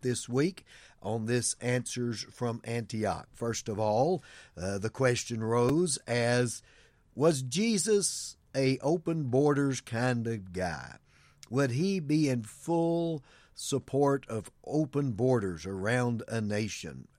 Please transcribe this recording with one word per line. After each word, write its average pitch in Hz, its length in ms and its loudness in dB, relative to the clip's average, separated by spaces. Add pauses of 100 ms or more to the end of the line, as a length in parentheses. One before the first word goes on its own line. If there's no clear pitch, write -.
this 123 280 -2
week 143 360 -2 (340)
on 110 280 -4
this 120 340 0
Answers 120 720 -2
from 117 320 -4
Antioch. 107 680 -4
First 117 380 -6
of 104 100 -2
all, 120 440 2 (360)
uh, 98 200 -2
the 107 100 -2
question 117 540 0
rose 123 540 2 (100)
as, 120 560 2 (500)
"Was 143 300 2
Jesus 202 920 0 (200)
a 135 240 2
open 165 460 0
borders 139 540 4
kind 120 460 0
of 104 260 -6
guy? 85 440 -6 (560)
Would 131 180 2
he 185 300 0
be 151 280 2
in 123 140 2
full 165 840 -2 (300)
support 139 720 0
of 107 220 -6 (160)
open 143 460 0
borders 98 560 2
around 113 600 0
a 113 140 -2
nation, 104 680 -4 (120)